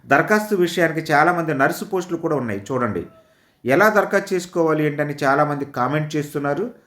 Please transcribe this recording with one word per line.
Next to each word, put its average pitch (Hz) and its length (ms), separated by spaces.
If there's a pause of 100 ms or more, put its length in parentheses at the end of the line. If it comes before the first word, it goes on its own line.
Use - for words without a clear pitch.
దరఖాస్తు 214 480
విషయానికి 165 580
చాలామంది 160 420
నర్సు 147 300
పోస్టులు 180 340
కూడా 156 180
ఉన్నాయి. 110 260 (100)
చూడండి 107 340 (580)
ఎలా 151 240
దరఖాస్తు 196 460
చేసుకోవాలి 165 500
ఏంటని 147 300
చాలామంది 143 500
కామెంట్ 147 520
చేస్తున్నారు. 147 580 (120)